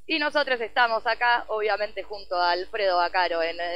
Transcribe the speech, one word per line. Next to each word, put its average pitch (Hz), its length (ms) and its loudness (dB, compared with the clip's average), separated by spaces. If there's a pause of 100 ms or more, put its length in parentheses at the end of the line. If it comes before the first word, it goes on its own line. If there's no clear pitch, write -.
y 320 100 -2
nosotros 285 420 0
estamos 226 460 0
acá, 240 440 2
obviamente, 208 520 -2
junto 196 340 -8
a 175 180 4
Alfredo 185 440 0
Bacaro 175 460 2
en 165 140 -2 (180)